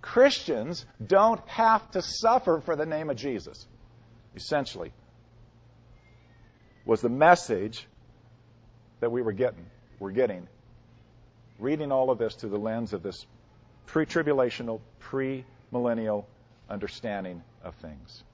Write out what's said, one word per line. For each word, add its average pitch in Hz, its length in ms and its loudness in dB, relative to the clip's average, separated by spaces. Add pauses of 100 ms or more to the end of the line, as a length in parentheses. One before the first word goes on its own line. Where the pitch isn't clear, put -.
Christians 170 840 2 (180)
don't 220 440 4
have 220 440 2
to 180 100 -2
suffer 220 580 2
for 165 160 -4
the 151 100 -2
name 156 240 -4
of 127 60 -2
Jesus, 113 500 -8 (680)
essentially, 110 580 -6 (1900)
was 110 160 2
the 120 80 0
message 123 800 4 (1120)
that 117 100 0
we 123 120 -2
were 110 100 -2
getting, 85 340 -2 (340)
we're 98 120 -6
getting, 101 360 0 (1120)
reading 143 340 -2
all 131 180 2
of 120 80 2
this 110 160 -2
through 110 160 -10
the 104 80 -2
lens 110 340 -4
of 92 100 -6
this 92 240 -10 (600)
pre-tribulational, 135 920 0 (180)
pre-millennial 120 1300 -4 (440)
understanding 98 720 -8 (200)
of 85 140 -14
things. 73 580 -20